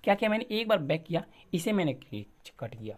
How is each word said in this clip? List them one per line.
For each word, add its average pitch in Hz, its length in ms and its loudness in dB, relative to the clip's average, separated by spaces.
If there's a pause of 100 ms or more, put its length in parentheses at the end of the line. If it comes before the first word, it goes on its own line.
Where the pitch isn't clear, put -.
क्या 202 120 6
किया 214 140 0
मैंने? 214 220 0
एक 220 160 0
बार 214 100 4
बैक 156 260 0
किया, 170 220 -4 (280)
इसे 180 180 0
मैंने 170 220 2
क्लिक 104 340 -10 (320)
कट 117 160 -10
किया। 107 220 -10